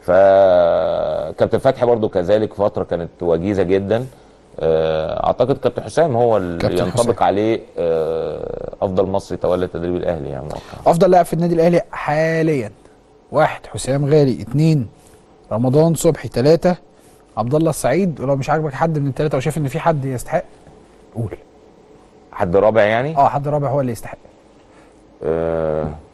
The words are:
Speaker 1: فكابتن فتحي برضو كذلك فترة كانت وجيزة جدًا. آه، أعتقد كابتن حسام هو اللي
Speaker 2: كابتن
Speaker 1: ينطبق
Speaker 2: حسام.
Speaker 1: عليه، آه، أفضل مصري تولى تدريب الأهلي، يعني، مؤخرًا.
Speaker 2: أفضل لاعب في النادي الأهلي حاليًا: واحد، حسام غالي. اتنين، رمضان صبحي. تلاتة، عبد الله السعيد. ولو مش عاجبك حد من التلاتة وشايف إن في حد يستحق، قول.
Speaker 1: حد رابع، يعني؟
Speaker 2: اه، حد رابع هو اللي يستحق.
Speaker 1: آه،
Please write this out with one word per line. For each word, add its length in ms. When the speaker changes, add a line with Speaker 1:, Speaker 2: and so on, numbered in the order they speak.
Speaker 1:
فكابتن 1600
فتحي 280
برضو 240
كذلك 440
فترة 300
كانت 260
وجيزة 420
جدًا. 420
آه، 680
أعتقد 300
كابتن 260
حسام 320
هو 220
اللي 220
Speaker 2:
كابتن 260
Speaker 1:
ينطبق 280
Speaker 2:
حسام. 100
Speaker 1:
عليه، 360
آه، 1040
أفضل 240
مصري 320
تولى 300
تدريب 280
الأهلي، 340
يعني، 160
مؤخرًا. 460
Speaker 2:
أفضل 200
لاعب 140
في 80
النادي 220
الأهلي 260
حاليًا: 800
واحد، 360
حسام 380
غالي. 360
اتنين، 460
رمضان 440
صبحي. 320
تلاتة، 480
عبد 180
الله 140
السعيد. 520
ولو 140
مش 140
عاجبك 240
حد 260
من 80
التلاتة 300
وشايف 200
إن 100
في 120
حد 260
يستحق، 380
قول. 220
Speaker 1:
حد 240
رابع، 260
يعني؟ 360
Speaker 2:
اه، 120
حد 180
رابع 220
هو 120
اللي 100
يستحق. 260
Speaker 1:
آه، 680